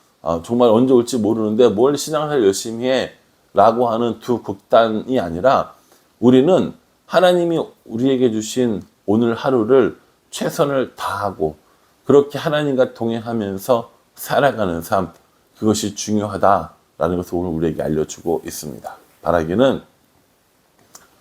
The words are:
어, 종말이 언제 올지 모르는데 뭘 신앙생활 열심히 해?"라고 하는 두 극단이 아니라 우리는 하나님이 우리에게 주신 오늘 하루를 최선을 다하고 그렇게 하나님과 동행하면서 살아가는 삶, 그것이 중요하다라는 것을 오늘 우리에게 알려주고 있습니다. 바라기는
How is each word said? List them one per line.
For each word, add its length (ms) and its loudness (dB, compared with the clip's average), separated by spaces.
어, 220 -4
종말이 280 2
언제 220 4
올지 240 2
모르는데 520 2
뭘 280 2
신앙생활 460 -2
열심히 440 -2
해?"라고 1000 0
하는 300 -2
두 240 -4
극단이 760 0
아니라 540 -2
우리는 540 4
하나님이 540 2
우리에게 460 0
주신 520 -2
오늘 280 2
하루를 640 2
최선을 680 -4
다하고 600 -6
그렇게 320 4
하나님과 560 -2
동행하면서 1000 -4
살아가는 680 -2
삶, 320 -4
그것이 380 0
중요하다라는 1200 -2
것을 180 -6
오늘 160 -4
우리에게 300 -2
알려주고 640 -4
있습니다. 500 -14
바라기는 600 0